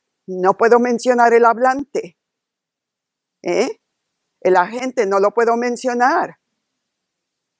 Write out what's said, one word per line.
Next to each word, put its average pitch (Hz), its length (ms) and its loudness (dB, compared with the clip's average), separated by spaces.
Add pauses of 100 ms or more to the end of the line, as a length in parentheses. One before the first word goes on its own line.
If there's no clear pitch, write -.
(280)
no 185 280 -2
puedo 233 240 2
mencionar 240 540 0
el 233 100 4
hablante, 240 760 -2 (1200)
¿eh? 202 400 -2 (580)
El 185 160 2
agente 226 500 -2
no 196 140 0
lo 202 140 0
puedo 233 240 0
mencionar. 240 800 -2 (1200)